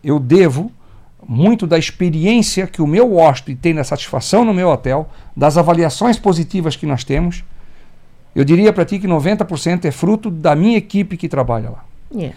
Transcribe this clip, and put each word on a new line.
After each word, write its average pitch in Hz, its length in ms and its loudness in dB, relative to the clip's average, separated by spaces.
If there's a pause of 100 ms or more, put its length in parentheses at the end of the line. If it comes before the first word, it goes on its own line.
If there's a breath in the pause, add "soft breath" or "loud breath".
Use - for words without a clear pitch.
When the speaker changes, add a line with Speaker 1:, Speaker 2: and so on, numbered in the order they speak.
Speaker 1:
eu 147 180 0
devo 160 500 2 (560 soft breath)
muito 180 400 2
da 165 120 2
experiência 185 880 0
que - 160 -4
o 151 40 2
meu 196 300 2
hóspede 143 420 2
tem, 165 160 0
da 151 100 -2
satisfação - 600 0
no 220 80 2
meu 180 160 0
hotel, 139 400 -2 (260 soft breath)
das 147 220 2
avaliações 170 640 2
positivas 165 580 -2
que - 100 -8
nós 139 160 -4
temos, 170 420 -4 (880 soft breath)
eu 139 100 2
diria 180 280 4
pra 190 120 0
ti 202 140 -4
que 196 80 -6
noventa 185 380 0
por 170 140 -6
cento 175 260 -2
é 147 80 -2
fruto 214 360 -2
da 156 280 0
minha 214 200 2
equipe 202 400 -2
que 165 120 -8
trabalha 117 420 -2
lá. 117 140 -14 (340)
Speaker 2:
É. 165 180 -8